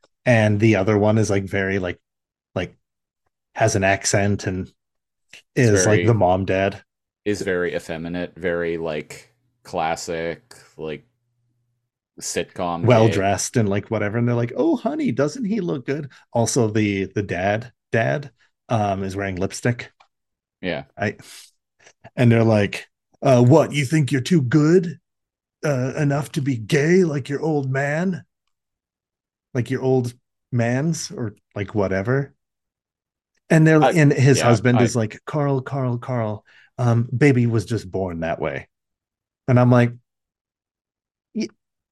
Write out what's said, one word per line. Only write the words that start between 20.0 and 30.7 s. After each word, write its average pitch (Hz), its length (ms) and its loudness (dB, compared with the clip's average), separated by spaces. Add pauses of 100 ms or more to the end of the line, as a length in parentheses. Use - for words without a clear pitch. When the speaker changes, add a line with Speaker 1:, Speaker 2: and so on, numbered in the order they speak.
Speaker 2:
Yeah. 80 240 -6 (140)
Speaker 1:
I, 104 180 -4 (1000)
and 120 160 4
they're 113 120 4
like, 104 440 0 (340)
"Uh, 127 200 4
what, 123 300 6
you 143 120 -2
think 147 280 0
you're 135 80 0
too 156 220 2
good, 156 560 2 (640)
uh, 135 320 -2
enough 143 380 -2
to 151 80 -4
be 131 140 -4
gay 156 480 2
like 147 240 -4
your 139 140 -6
old 147 280 -2
man? 147 540 -4 (1300)
Like 127 160 -4
your 127 120 -4
old 127 320 0 (380)
man's 127 580 -2